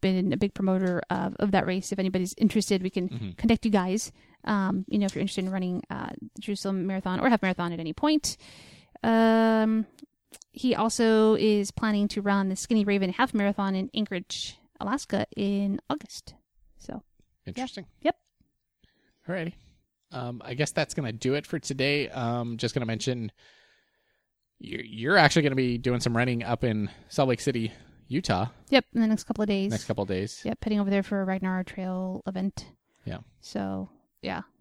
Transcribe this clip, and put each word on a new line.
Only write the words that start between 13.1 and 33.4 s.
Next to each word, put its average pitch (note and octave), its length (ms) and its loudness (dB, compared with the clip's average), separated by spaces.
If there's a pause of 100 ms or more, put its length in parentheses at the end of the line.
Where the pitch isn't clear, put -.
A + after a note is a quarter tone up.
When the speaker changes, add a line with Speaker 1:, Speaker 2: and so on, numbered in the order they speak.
Speaker 1:
Half B3+ 220 0
Marathon G3+ 400 0
in F#3+ 200 -4
Anchorage, - 640 -6 (220)
Alaska G#3 460 -2 (100)
in G3+ 440 0 (100)
August. - 440 -10 (440)
So, - 240 -14 (420)
yeah. - 60 -10
Speaker 2:
Interesting. B3 360 -10 (140)
Speaker 1:
Yep. D#4+ 160 0 (1120)
Speaker 2:
Alrighty. E3+ 240 -6 (600)
Um, B2 320 -8
I A#2+ 100 -10
guess C#3+ 180 0
that's - 220 -2
gonna B2+ 180 -2
do B2+ 220 0
it D3 120 -2
for E3 140 -4
today. C#3 480 0
Um, A#2 480 -4
just A#2 180 -2
gonna B2 120 -2
mention A2+ 440 -2 (1300)
you're, - 240 -10
you're A#2 340 -2
actually D#3+ 260 8
gonna C#3+ 120 2
be B2 240 0
doing B2 220 0
some A#2+ 160 0
running A#2+ 260 0
up A#2 220 -2
in G#2+ 260 0 (180)
Salt C#3 200 2
Lake A#2+ 120 0
City, A#2 320 -2 (360)
Utah. A2+ 380 0 (240)
Speaker 1:
Yep, C4 240 6
in A#3 80 2
the A3 40 4
next A3 180 0
couple G#3+ 180 -4
of G#3+ 60 0
days. G3 220 0
Speaker 2:
Next A3 140 -2
couple G#2 180 -2
of F#2+ 60 -2
days. G2 360 -2
Speaker 1:
Yep, A3 200 -4
heading G#3+ 160 0
over G3 100 0
there G3 140 2
for G3 160 -2
a F#3+ 40 -2
Ragnar F#3 380 -2
Trail F#3 640 -6
event. F#3+ 400 -4 (380)
Speaker 2:
Yeah. - 140 -8 (220)